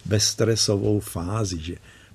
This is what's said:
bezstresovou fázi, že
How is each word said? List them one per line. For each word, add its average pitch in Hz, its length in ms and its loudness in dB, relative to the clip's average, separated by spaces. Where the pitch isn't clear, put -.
bezstresovou 107 960 2
fázi, 92 600 -4
že 85 160 -8